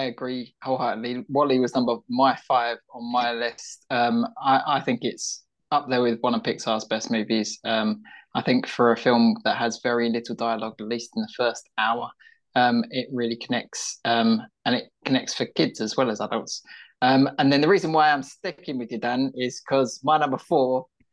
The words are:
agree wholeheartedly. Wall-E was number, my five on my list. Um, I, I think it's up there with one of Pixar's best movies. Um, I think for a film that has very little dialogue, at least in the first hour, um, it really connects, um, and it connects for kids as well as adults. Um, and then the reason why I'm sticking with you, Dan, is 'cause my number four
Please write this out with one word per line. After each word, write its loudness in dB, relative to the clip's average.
agree -8
wholeheartedly. -4
Wall-E 2
was 2
number, 0
my 2
five 0
on -10
my 0
list. -8
Um, 2
I, 2
I 0
think -2
it's -8
up 0
there 2
with 0
one 0
of -2
Pixar's -2
best -4
movies. -2
Um, -2
I -2
think 2
for 4
a 4
film 4
that 0
has -2
very 0
little -4
dialogue, -4
at -10
least -8
in -2
the -10
first -2
hour, -2
um, 4
it -6
really -2
connects, -8
um, 2
and 2
it -6
connects -2
for -4
kids -2
as -4
well 2
as -6
adults. -6
Um, 6
and 4
then 4
the 4
reason 4
why 4
I'm 0
sticking -10
with -8
you, -8
Dan, -2
is -6
'cause 0
my 2
number -2
four 0